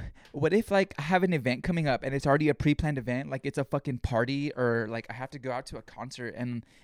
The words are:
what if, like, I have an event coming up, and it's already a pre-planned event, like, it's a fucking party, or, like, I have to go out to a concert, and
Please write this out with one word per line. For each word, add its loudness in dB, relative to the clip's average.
what 2
if, 2
like, 2
I -6
have 4
an 4
event 0
coming 0
up, 2
and -2
it's -2
already 6
a 4
pre-planned 2
event, -4
like, -6
it's -4
a -2
fucking -4
party, 0
or, 0
like, -8
I -12
have -12
to -14
go -6
out -6
to -12
a -12
concert, -12
and -6